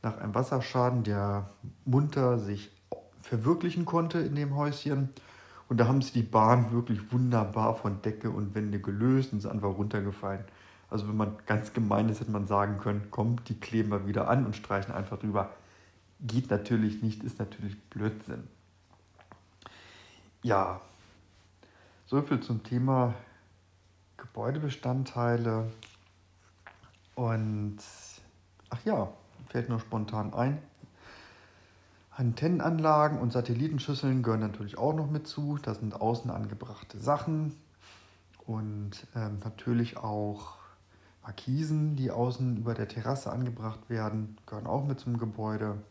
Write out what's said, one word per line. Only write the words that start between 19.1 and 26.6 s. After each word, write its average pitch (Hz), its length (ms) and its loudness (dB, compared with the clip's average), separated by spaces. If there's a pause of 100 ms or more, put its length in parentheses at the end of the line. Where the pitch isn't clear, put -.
Ja, 95 380 2 (1300)
so 139 160 2
viel 139 180 2
zum 110 220 -2
Thema 127 520 2 (1000)
Gebäudebestandteile. 120 1500 -2 (1400)